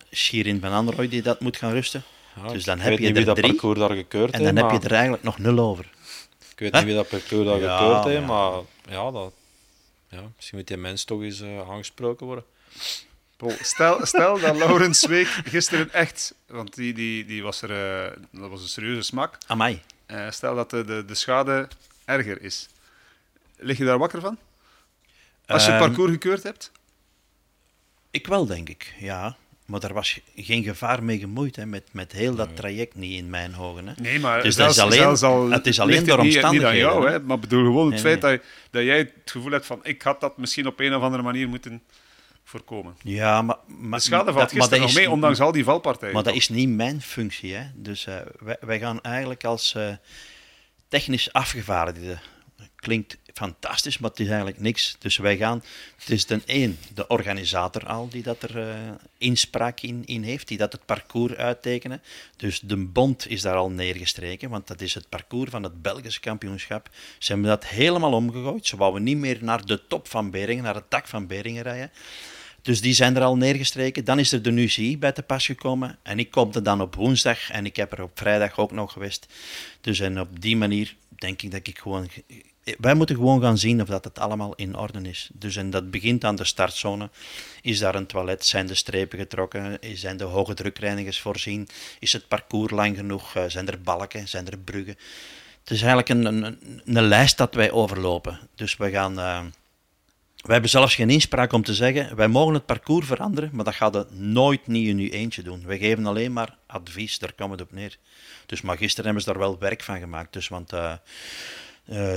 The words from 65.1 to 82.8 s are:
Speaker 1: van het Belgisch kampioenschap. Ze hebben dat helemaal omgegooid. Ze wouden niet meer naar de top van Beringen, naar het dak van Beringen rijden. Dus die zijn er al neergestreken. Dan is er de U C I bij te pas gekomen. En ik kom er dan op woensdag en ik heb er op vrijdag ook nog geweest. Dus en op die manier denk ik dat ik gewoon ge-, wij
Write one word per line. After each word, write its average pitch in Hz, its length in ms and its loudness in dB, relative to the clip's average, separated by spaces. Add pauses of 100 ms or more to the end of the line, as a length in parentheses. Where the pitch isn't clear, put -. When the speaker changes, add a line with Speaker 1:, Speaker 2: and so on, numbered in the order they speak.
Speaker 1:
van 113 120 -8
het 85 200 -12
Belgisch 113 380 -8
kampioenschap. 107 680 -10 (300)
Ze - 140 -4
hebben 101 180 2
dat 104 160 2
helemaal 156 460 2
omgegooid. 123 540 -2
Ze - 100 -4
wouden 98 260 2
niet 135 160 2
meer 131 220 -2
naar 113 260 -2
de 104 200 -2
top 165 220 -6
van 107 220 -4
Beringen, 107 340 -4
naar 104 100 -4
het 104 160 -12
dak 120 160 -2
van 104 200 -8
Beringen 107 360 -8
rijden. 123 280 -10 (720)
Dus 120 180 2
die 127 140 4
zijn 127 220 6
er 131 60 4
al 127 140 4
neergestreken. 131 680 0
Dan 131 140 4
is 139 140 2
er 123 100 0
de 120 80 2
U 120 160 4
C - 100 0
I 123 220 -2
bij 139 140 0
te 143 100 -10
pas 135 240 -2
gekomen. 131 560 -4
En 101 160 -6
ik 117 120 -2
kom 113 240 4
er 113 80 -2
dan 101 180 2
op 92 140 -4
woensdag 120 560 2
en 104 160 -4
ik - 100 -10
heb 101 160 -4
er 98 100 -10
op 90 160 -10
vrijdag 104 400 2
ook 107 140 0
nog 101 200 -6
geweest. 98 340 -10 (540)
Dus 101 200 -2
en 95 200 -2
op 87 200 -8
die 110 160 2
manier 104 380 0 (140)
denk 92 340 -10
ik 101 80 -12
dat 92 160 -10
ik 92 120 -12
gewoon 95 320 -6
ge-, - 320 -20 (360)
wij 123 160 4